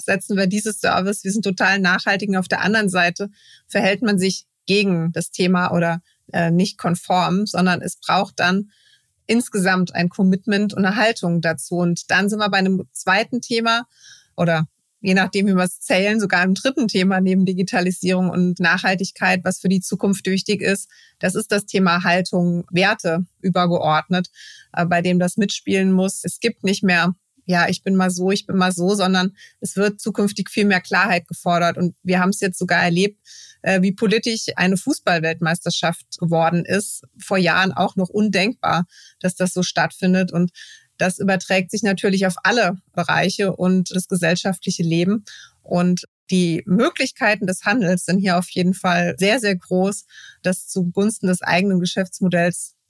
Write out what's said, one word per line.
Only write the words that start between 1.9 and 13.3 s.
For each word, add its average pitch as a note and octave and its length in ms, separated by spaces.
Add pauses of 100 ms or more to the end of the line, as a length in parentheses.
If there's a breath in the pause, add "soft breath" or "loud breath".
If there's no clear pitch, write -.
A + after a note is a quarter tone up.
und G3 80
auf F#3 140
der - 140
anderen G#3+ 260
Seite F3+ 400 (380 soft breath)
verhält G3 340
man G#3 180
sich F#3 260 (200)
gegen F#3 480
das - 180
Thema F3+ 400
oder, E3+ 300 (320)
äh, E3+ 180
nicht F3+ 260
konform, F3+ 680
sondern F3+ 360
es - 140
braucht - 460
dann F#3+ 300 (580 soft breath)
insgesamt F#3+ 640
ein F3 140
Commitment G3 680
und G3 120
eine F#3+ 100
Haltung F#3 460
dazu. E3 340
Und F3 360
dann F#3+ 180
sind G#3+ 100
wir G#3 100
bei G3 100
einem F#3+ 340
zweiten A3 480